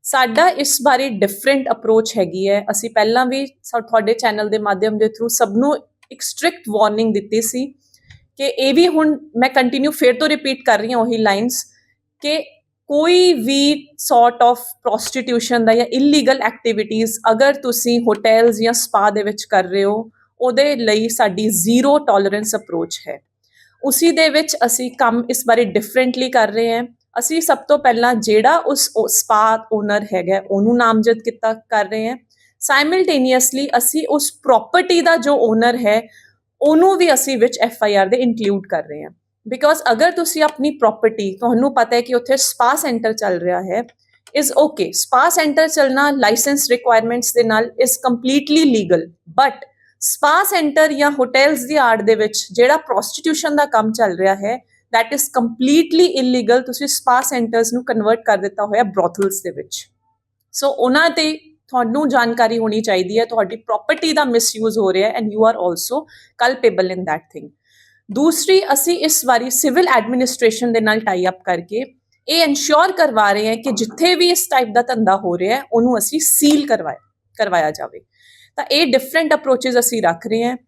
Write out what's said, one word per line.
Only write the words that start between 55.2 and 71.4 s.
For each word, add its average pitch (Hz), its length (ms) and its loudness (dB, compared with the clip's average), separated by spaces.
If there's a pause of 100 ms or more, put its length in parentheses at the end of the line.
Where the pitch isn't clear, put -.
completely 294 680 2 (160)
illegal। 247 440 0
ਤੁਸੀਂ 254 200 -8
ਸਪਾ 254 340 0
ਸੈਂਟਰਸ 233 520 -2
ਨੂੰ 247 120 -6
ਕਨਵਰਟ 226 400 0
ਕਰ 214 120 2
ਦਿੱਤਾ 202 280 -6
ਹੋਇਆ 214 180 0
ਬ੍ਰੋਥਲਸ 190 600 -2
ਦੇ 175 80 -8
ਵਿੱਚ। - 380 -14 (680)
So 277 140 -2
ਉਹਨਾਂ 277 420 2
ਤੇ 311 220 -2 (360)
ਤੁਹਾਨੂੰ 247 400 -2
ਜਾਣਕਾਰੀ 233 500 0
ਹੋਣੀ 220 220 -2
ਚਾਹੀਦੀ 202 380 0
ਹੈ, 226 60 2
ਤੁਹਾਡੀ 220 320 -2
ਪ੍ਰਾਪਰਟੀ 311 560 -4
ਦਾ 294 120 0
ਮਿਸਯੂਜ਼ 226 540 -2
ਹੋ 196 140 0
ਰਿਹਾ 190 160 0
ਹੈ - 100 -4
and 220 80 -4
you 214 240 2
are 226 100 -6
also 180 400 -4 (440)
culpable 208 480 0
in 185 80 -8
that 160 240 -6 (120)
thing। 151 140 -18 (640)
ਦੂਸਰੀ, 320 500 2 (100)
ਅਸੀਂ 339 260 0
ਇਸ 302 260 -2
ਵਾਰੀ 247 260 0
ਸਿਵਲ 311 380 0
ਐਡਮਿਨਿਸਟ੍ਰੇਸ਼ਨ 240 840 0
ਦੇ 226 80 2
ਨਾਲ 220 200 0
ਟਾਈ 185 260 -2
ਅਪ 185 180 -4